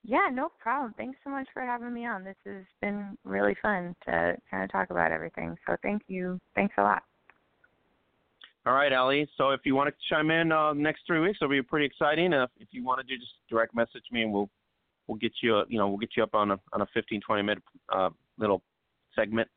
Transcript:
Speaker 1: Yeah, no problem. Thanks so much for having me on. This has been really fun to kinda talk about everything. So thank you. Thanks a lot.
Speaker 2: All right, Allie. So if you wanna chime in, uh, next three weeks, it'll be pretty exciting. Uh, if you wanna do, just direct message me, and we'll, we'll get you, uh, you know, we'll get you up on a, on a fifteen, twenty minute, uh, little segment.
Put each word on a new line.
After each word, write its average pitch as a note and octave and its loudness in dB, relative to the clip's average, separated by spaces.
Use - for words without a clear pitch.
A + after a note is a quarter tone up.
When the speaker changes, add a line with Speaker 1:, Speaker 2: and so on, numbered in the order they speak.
Speaker 1:
Yeah, D4+ 0
no B3+ -4
problem. A#3+ -4
Thanks B3 -12
so C#4 -14
much C4+ -8
for C4 -8
having A#3+ -6
me A#3 -8
on. G3 -6
This F#3+ -14
has G3 -14
been G3+ -4
really G3 2
fun F3+ -2
to - 2
kinda F#2+ -4
talk G2 -2
about E2 0
everything. E3+ -6
So F3 -2
thank G#3 -4
you. F3+ -6
Thanks G3 0
a - 2
lot. G2+ 2
Speaker 2:
All B2 4
right, C#3 4
Allie. C3+ 4
So C#3 4
if C3+ 0
you C3+ 2
wanna C#3 2
chime D#3 2
in, E3 4
uh, D3+ 4
next D3+ -2
three E3+ 2
weeks, F#3 2
it'll C#3 0
be C#3 4
pretty D3+ 0
exciting. D#3+ 2
Uh, C3 4
if - -20
you B2 -10
wanna B2+ 0
do, B2+ -6
just B2 -16
direct A2+ 0
message A#2 -2
me, A#2 0
and A2 0
we'll, G2+ 0
we'll A2 -6
get A2+ -2
you, A2+ 4
uh, G2+ 2
you A2+ -4
know, G2+ 2
we'll G2+ -2
get G#2+ -8
you A2+ 2
up G#2+ 0
on G#2 2
a, F#2+ -2
on G#2 0
a G2 0
fifteen, G#2+ -4
twenty G#2 0
minute, G2+ -2
uh, F#2 2
little G2+ 0
segment. A2 0